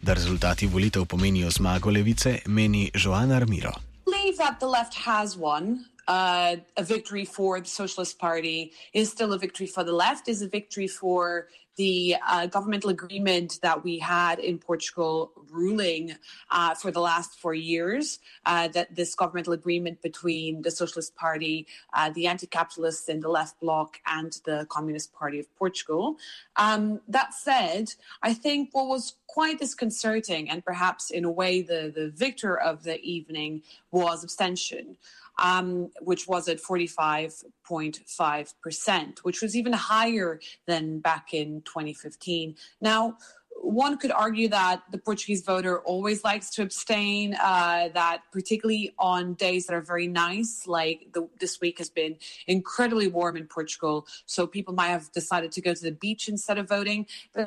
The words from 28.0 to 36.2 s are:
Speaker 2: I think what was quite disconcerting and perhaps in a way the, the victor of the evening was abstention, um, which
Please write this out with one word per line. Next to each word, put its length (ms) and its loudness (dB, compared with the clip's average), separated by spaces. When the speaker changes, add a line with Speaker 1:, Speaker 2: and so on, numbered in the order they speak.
Speaker 2:
I 40 2
think 280 0
what 180 0
was 200 -6
quite 280 2
disconcerting 840 -2
and 80 -4
perhaps 320 0
in 60 -2
a 80 0
way 120 2
the, 100 0
the 80 -2
victor 280 -2
of 140 -2
the 140 -4
evening 360 -6
was 340 2
abstention, 720 -4
um, 180 2
which 180 2